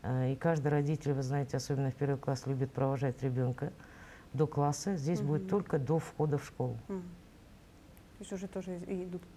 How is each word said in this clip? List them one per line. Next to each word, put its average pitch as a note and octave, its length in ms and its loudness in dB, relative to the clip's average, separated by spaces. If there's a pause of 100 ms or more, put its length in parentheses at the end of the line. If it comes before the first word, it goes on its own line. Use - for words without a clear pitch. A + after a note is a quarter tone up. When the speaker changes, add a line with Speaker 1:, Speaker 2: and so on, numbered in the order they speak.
Speaker 1:
Э, B2+ 300 2
и C3+ 40 0
каждый D3+ 340 2
родитель, D3 440 2
вы C3+ 100 0
знаете, C3+ 340 0
особенно C3+ 340 2
в - 40 -2
первый C#3 220 2
класс, C3 300 -2
любит C3+ 240 0
провожать C3+ 500 0
ребенка B2+ 500 0 (640)
до C#3+ 140 4
класса. C#3+ 480 2
Здесь D3+ 260 0
будет F#3 220 2
Speaker 2:
Мгм. F#3+ 60 -6
Speaker 1:
только F#3+ 300 2
до D3 200 2
входа D3+ 380 0
в C#3 80 -4
школу. B2 320 -4 (120)
Speaker 2:
Мгм. F#3+ 140 -4 (1120)
То - 40 -14
есть G3 120 -12
уже F#3+ 140 -6
тоже F#3 300 -6
из-, F3 100 -8
и F#3 160 -4
идут F3+ 180 -8 (160)